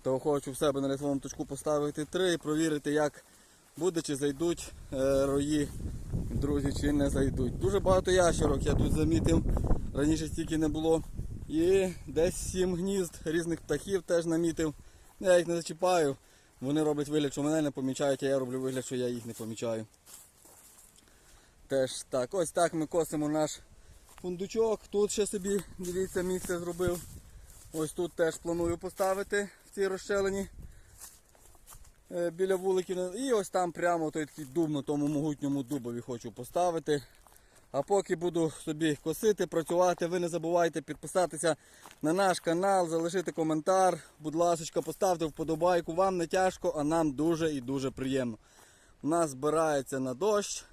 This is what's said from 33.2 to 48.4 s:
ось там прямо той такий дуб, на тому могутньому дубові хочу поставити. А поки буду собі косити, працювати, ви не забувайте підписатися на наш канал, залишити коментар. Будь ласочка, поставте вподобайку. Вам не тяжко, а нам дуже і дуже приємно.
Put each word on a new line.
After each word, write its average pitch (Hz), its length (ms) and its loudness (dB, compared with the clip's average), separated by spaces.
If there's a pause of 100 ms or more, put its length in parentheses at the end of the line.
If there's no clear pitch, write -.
ось 208 160 0
там 180 220 0
прямо 165 400 0
той 156 140 -2
такий 151 200 -14
дуб, 151 240 0
на 147 120 0
тому 147 260 0
могутньому 143 560 -2
дубові 120 380 -6
хочу 120 300 -8
поставити. 160 720 -2 (680)
А 135 100 -2
поки 196 340 0
буду 165 340 0
собі 156 540 -2
косити, 185 440 0
працювати, 175 600 2
ви 175 120 -2
не 175 100 -2
забувайте 165 520 2
підписатися 156 720 -2 (460)
на 151 120 2
наш 185 260 4
канал, 180 500 2
залишити 165 420 -2
коментар. 170 680 2 (200)
Будь 151 160 -6
ласочка, 170 460 2
поставте 170 440 0
вподобайку. 160 680 0
Вам 190 240 2
не 165 100 0
тяжко, 185 500 0
а 147 60 0
нам 156 280 2
дуже 156 420 0
і 139 80 -4
дуже 131 300 -2
приємно. 131 460 -2 (680)